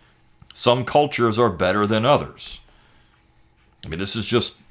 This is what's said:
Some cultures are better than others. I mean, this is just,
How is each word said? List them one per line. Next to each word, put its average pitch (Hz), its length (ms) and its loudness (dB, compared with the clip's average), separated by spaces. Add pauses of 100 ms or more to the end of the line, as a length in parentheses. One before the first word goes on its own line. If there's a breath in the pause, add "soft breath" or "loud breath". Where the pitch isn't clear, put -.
(540 soft breath)
Some 123 320 0
cultures 120 520 2
are 117 120 4
better 92 360 0
than 110 200 0
others. - 560 -2 (1200 soft breath)
I - 40 -12
mean, 80 100 -8
this 98 160 -6
is 107 100 -6
just, - 300 -2 (160)